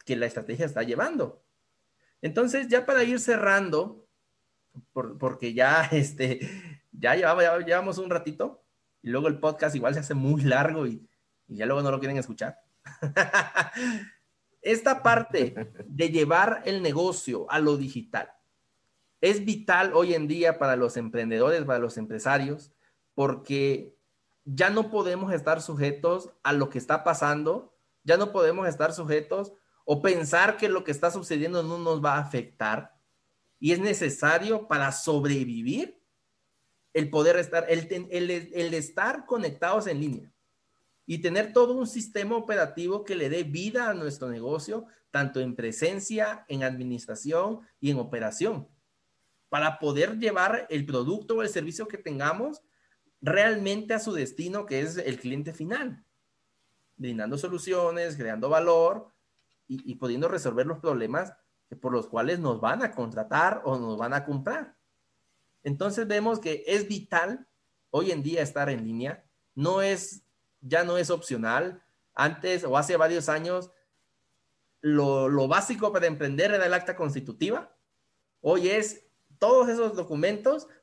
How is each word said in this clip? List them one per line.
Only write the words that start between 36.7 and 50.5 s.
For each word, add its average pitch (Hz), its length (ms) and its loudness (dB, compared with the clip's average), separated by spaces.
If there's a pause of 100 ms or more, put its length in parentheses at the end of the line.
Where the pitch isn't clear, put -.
el 147 180 0
poder 156 260 6
estar, 165 320 0
el 165 180 0
ten-, 180 220 -8
el, 175 220 -2
el 170 420 -4
estar 202 540 -2
conectados 196 580 0
en 151 140 -2
línea 139 320 -6 (760)
y 165 120 -4
tener 196 340 0
todo 247 200 6
un 254 120 -2
sistema 214 500 -6
operativo 190 680 -2
que 196 120 -6
le 147 140 -2
dé 170 140 -2
vida 214 460 -4
a 208 40 -2
nuestro 147 360 -8
negocio, 151 580 -6 (240)
tanto 135 280 -2
en 127 160 -4
presencia, 196 920 -4
en 135 160 -4
administración 127 960 -4 (200)
y 143 120 0
en 135 80 0
operación, 120 680 -4 (800)
para 151 280 0
poder 160 400 0
llevar 202 540 2